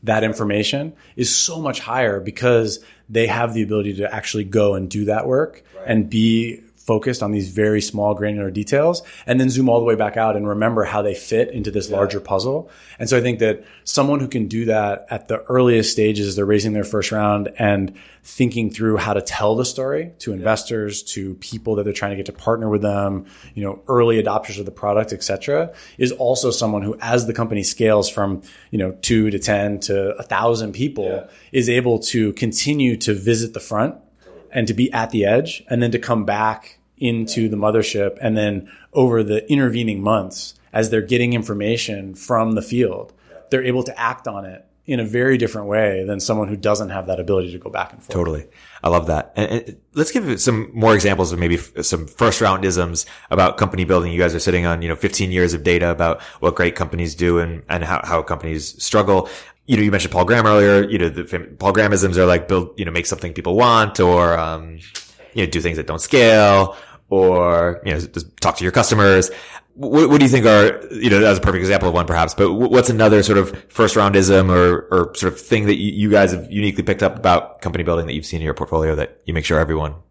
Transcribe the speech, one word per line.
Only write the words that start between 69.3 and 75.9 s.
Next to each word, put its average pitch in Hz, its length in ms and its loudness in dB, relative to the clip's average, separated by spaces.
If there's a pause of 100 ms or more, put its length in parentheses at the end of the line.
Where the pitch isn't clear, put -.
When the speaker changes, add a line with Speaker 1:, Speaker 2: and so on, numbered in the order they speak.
Speaker 2:
What, 139 340 4
what 147 100 6
do 139 60 8
you 120 60 6
think 123 140 4
are, 107 440 6
you 113 200 0
know, 101 100 6
that 107 100 8
was 98 80 4
a - 40 -4
perfect 92 180 0
example 92 300 2
of 82 40 -2
one 85 140 0
perhaps, 82 260 0
but 98 160 2
wh-, 113 220 0
what's 127 180 6
another 107 340 6
sort 101 140 4
of - 320 0
first 110 260 2
roundism 98 540 6
or, 90 400 4
or 90 260 2
sort 92 180 -2
of - 60 -16
thing 107 260 0
that 104 100 4
y-, 101 180 -2